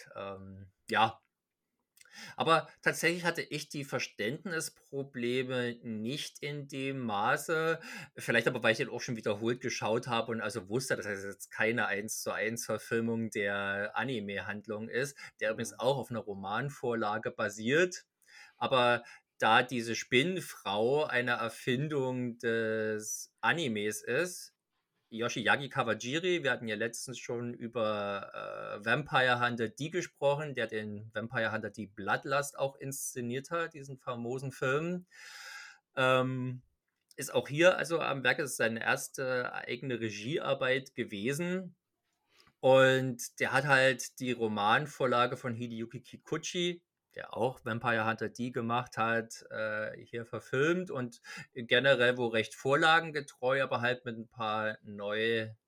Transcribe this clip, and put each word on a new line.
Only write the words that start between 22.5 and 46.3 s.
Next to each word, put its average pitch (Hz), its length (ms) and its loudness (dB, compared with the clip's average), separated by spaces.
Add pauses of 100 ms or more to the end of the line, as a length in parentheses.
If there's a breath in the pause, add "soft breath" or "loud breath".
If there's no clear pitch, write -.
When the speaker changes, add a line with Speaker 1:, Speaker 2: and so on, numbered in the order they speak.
Speaker 1:
Animes 113 600 0
ist, 165 520 -4 (560)
Yoshiaki 117 600 0
Kawajiri, 135 760 0
wir 131 80 2
hatten 117 160 -4
ja 107 80 -2
letztens 117 420 -6
schon 120 360 -6
über, 104 1300 -4
äh, 101 40 -8
Vampire 127 540 4
Hunter 120 300 0
D 156 200 -6
gesprochen, 147 640 0
der 117 140 0
den 107 460 -6
Vampire 113 400 -2
Hunter 110 160 -2
D 104 160 -8
Bloodlust 127 760 -2
auch 139 160 0
inszeniert 135 760 -6
hat, 165 220 -2
diesen 139 260 -12
famosen 127 520 -6
Film. 160 540 0 (880 loud breath)
Ähm, 131 640 2 (540)
ist - 180 -8
auch - 140 2
hier 160 300 6
also 156 240 0
am 131 240 -2
Werk, 131 140 4
ist 143 180 -4
seine 113 240 2
erste 127 720 -2
eigene 123 480 -6
Regiearbeit 131 920 -2
gewesen. 139 800 -4 (840 soft breath)
Und 131 800 6
der 107 140 0
hat 135 120 4
halt 131 540 4
die 127 120 -2
Romanvorlage 120 1080 2
von 123 160 -6
Hideyuki 113 480 -8
Kikuchi, 175 800 -4 (340)